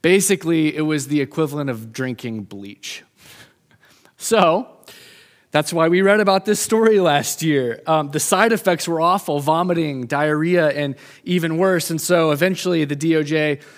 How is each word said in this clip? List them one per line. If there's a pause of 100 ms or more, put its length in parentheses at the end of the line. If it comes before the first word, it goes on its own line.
basically
it
was
the
equivalent
of
drinking
bleach. (1120)
So, (840)
that's
why
we
read
about
this
story
last
year.
Um,
the
side
effects
were
awful,
vomiting,
diarrhea,
and (300)
even
worse.
And
so
eventually
the
D
O
J (180)